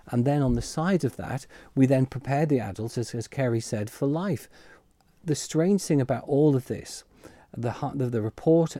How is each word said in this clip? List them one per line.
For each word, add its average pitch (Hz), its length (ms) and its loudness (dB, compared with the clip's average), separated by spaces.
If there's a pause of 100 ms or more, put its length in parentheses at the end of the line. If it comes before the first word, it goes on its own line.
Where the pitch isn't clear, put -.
And 123 180 0
then 143 160 2
on 127 120 2
the 120 100 0
side 175 400 0
of 131 140 -2
that, - 280 -8 (300)
we 131 100 6
then 131 220 4
prepare 139 400 -2
the 143 120 2
adults, 107 380 -8
as, 117 160 -4
as 113 140 -6
Kerry 120 320 -2
said, 107 320 -4
for - 160 -4
life. 160 420 -4 (760)
The 151 120 -2
strange 185 480 0
thing 143 180 2
about 123 240 -2
all 143 300 4
of 123 100 -2
this, - 380 -10 (520)
the 117 180 -4
hu-, - 220 -6
the, 131 120 -2
the 120 160 -2
report 160 560 2